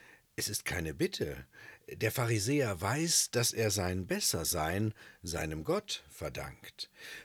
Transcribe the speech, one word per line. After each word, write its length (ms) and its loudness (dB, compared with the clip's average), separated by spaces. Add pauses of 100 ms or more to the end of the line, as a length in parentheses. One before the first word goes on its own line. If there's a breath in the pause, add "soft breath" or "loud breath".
(340 loud breath)
Es 140 -2
ist 160 -4
keine 300 -2
Bitte. 520 -2 (420 loud breath)
Der 220 0
Pharisäer 720 2
weiß, 500 2
dass 220 2
er 180 4
sein 360 2
Bessersein 840 2 (300 loud breath)
seinem 420 -4
Gott 460 -2
verdankt, 800 -10 (340 loud breath)